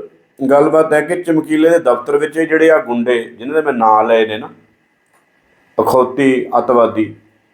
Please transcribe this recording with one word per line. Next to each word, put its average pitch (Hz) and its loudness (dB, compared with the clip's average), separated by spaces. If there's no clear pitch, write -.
ਗੱਲਬਾਤ 156 2
ਹੈ 151 2
ਕਿ 175 -6
ਚਮਕੀਲੇ 156 0
ਦੇ 170 4
ਦਫ਼ਤਰ 143 -2
ਵਿੱਚ 156 -4
ਇਹ 160 -2
ਜਿਹੜੇ 160 2
ਆ 156 4
ਗੁੰਡੇ, 120 -2
ਜਿਨ੍ਹਾਂ 135 -6
ਦੇ 151 -12
ਮੈਂ 143 -2
ਨਾਂ 110 2
ਲਏ 113 2
ਨੇ 107 -8
ਨਾ, 135 -14
ਅਖੌਤੀ 127 0
ਅੱਤਵਾਦੀ, 110 0